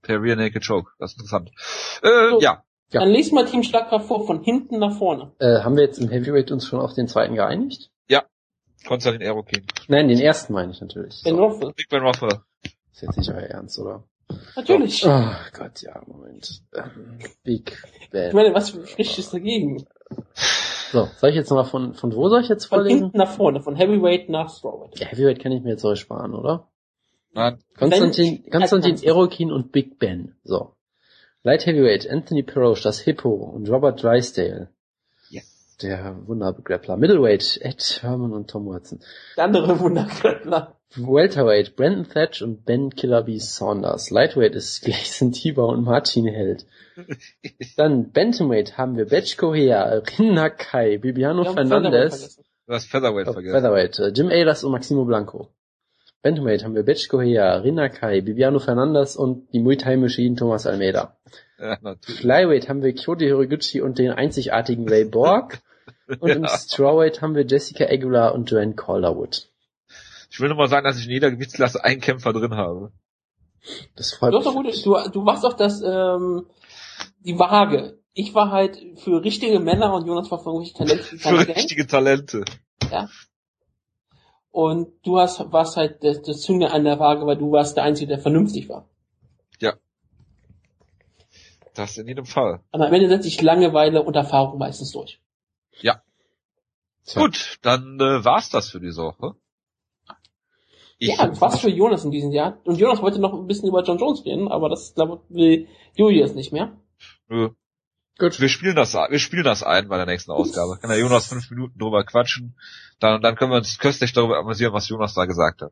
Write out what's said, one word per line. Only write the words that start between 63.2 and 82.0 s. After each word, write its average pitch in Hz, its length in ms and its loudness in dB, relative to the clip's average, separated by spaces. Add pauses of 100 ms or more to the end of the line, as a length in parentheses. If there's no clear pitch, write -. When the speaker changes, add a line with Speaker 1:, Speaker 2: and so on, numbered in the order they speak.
Speaker 3:
Horiguchi 139 560 0
und 127 160 -4
den 127 140 2
einzigartigen 117 760 -2
Ray 110 160 4
Borg. 139 560 2 (260)
Speaker 1:
<laughs> - 340 -12
Speaker 3:
Und 165 100 0
im 147 140 2
Speaker 1:
Ja. - 40 -2
Speaker 3:
Strawweight 156 720 2
haben 156 140 -4
wir 143 120 2
Jessica 135 380 0
Aguilar 127 500 2
und 117 160 -4
Joanne 107 240 2
Calderwood. - 720 -4 (840)
Speaker 1:
Ich - 100 -12
will 139 80 0
nur 151 80 -2
mal 143 120 4
sagen, 139 160 4
dass 135 140 0
ich 117 80 -10
in 120 60 -10
jeder 135 180 2
Gewichtsklasse 127 540 -2
einen 131 160 2
Kämpfer 120 320 -2
drin 110 220 -2
habe. 95 380 -6 (1000)
Speaker 3:
Das - 200 -8
freut - 180 2
Speaker 2:
Du 208 60 4
hast 277 80 0
Speaker 3:
mich. 262 80 0
Speaker 2:
doch 269 80 -2 (320)
gute, - 120 0
du, - 40 -8 (100)
du 208 60 0
warst 247 180 0
auch 247 100 2
das, 208 280 0
ähm, 180 640 -2 (720)
die 175 180 -6
Waage. 180 600 2 (160)
Ich 208 200 -8
war 214 160 4
halt 196 280 0 (200)
für 170 240 0
richtige 208 380 0
Männer 190 340 2
und 170 120 -4
Jonas 170 240 -4
war 170 80 -6
für - 120 -12
irgendwelche 165 240 -8
Talente, 151 380 0
die 165 40 -18
Speaker 1:
<laughs> - 20 -20
Für - 100 -4
Speaker 2:
keiner 165 160 6
kennt. 170 140 -4
Speaker 1:
richtige 147 280 -4
Talente. 139 580 0 (460)